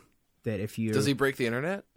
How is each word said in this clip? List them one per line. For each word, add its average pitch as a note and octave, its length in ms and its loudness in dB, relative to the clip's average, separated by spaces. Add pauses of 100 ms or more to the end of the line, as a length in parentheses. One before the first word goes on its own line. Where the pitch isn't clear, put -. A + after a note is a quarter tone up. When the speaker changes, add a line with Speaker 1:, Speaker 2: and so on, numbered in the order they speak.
(440)
Speaker 1:
that G#2+ 160 -2
if G#2+ 200 -6
you A2 120 0
Speaker 2:
Does C3 140 4
he C#3 80 4
break C3+ 240 2
the B2+ 80 2
internet? C#3+ 380 -2 (140)